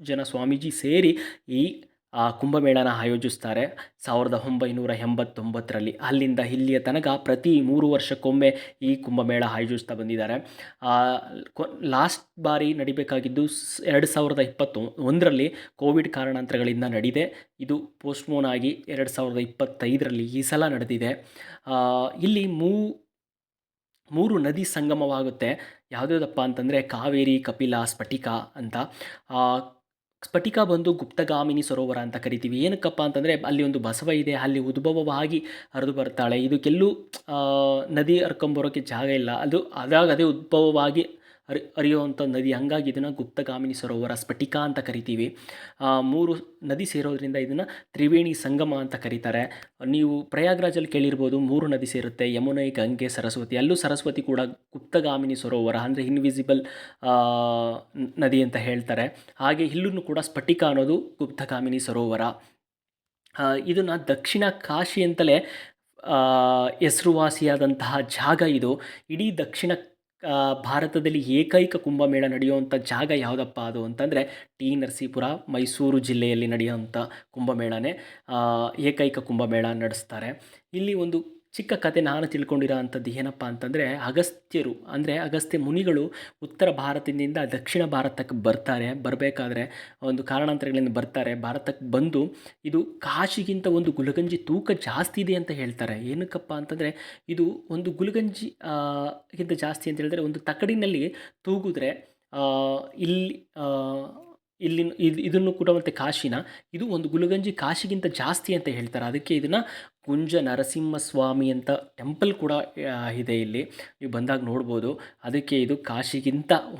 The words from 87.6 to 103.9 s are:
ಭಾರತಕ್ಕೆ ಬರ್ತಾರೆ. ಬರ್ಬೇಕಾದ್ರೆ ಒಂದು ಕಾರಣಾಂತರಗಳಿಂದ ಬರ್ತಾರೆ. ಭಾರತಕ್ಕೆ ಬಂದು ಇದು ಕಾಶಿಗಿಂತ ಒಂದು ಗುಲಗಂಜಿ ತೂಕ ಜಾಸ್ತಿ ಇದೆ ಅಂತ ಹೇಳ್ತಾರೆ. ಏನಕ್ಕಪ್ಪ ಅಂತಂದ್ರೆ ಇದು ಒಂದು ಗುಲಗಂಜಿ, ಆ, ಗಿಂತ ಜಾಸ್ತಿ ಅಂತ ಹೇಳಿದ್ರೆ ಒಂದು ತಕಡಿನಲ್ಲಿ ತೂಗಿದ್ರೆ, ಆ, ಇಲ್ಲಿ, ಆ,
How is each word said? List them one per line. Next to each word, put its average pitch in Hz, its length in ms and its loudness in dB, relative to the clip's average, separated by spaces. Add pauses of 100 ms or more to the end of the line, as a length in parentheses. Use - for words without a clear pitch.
ಭಾರತಕ್ಕೆ 135 500 -2
ಬರ್ತಾರೆ. 117 580 0
ಬರ್ಬೇಕಾದ್ರೆ 123 1080 -4
ಒಂದು 131 220 -2
ಕಾರಣಾಂತರಗಳಿಂದ 135 680 0
ಬರ್ತಾರೆ. 120 420 -2
ಭಾರತಕ್ಕೆ 123 560 -6
ಬಂದು 147 440 2 (300)
ಇದು 156 180 0
ಕಾಶಿಗಿಂತ 190 840 -2
ಒಂದು 170 240 2
ಗುಲಗಂಜಿ 170 460 0
ತೂಕ 175 340 -2
ಜಾಸ್ತಿ 175 500 -4
ಇದೆ 185 140 0
ಅಂತ 175 160 -4
ಹೇಳ್ತಾರೆ. 120 560 -6
ಏನಕ್ಕಪ್ಪ 170 460 -6
ಅಂತಂದ್ರೆ 151 760 -6
ಇದು 170 400 0
ಒಂದು 175 220 -4
ಗುಲಗಂಜಿ, 208 720 -2
ಆ, 147 60 -8 (640)
ಗಿಂತ 175 160 -4
ಜಾಸ್ತಿ 156 380 -4
ಅಂತ 151 100 -4
ಹೇಳಿದ್ರೆ 156 220 -2
ಒಂದು 151 180 -4
ತಕಡಿನಲ್ಲಿ 185 760 -2 (280)
ತೂಗಿದ್ರೆ, 180 760 -4 (160)
ಆ, 143 40 -8 (600)
ಇಲ್ಲಿ, 185 500 -2 (100)
ಆ, 151 60 -8 (960)